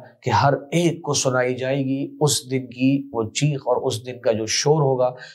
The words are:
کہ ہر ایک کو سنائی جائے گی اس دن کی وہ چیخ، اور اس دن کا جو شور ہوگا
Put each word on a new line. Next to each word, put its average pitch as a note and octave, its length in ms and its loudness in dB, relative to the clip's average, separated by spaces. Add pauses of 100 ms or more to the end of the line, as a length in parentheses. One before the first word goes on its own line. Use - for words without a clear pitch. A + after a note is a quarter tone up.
(220)
کہ B2 80 -2
ہر C#3 220 4
ایک D#3+ 500 0
کو C#3+ 120 -4
سنائی B2+ 400 0
جائے C3 240 -2
گی C3+ 420 -4
اس C3 300 0
دن B2+ 160 -2
کی C3 460 2
وہ A2+ 180 -2
چیخ، C#3+ 300 0
اور B2 160 0
اس B2 300 -2
دن B2+ 140 -10
کا A#2+ 120 2
جو A2 140 -2
شور D3 360 2
ہوگا B2+ 320 2 (200)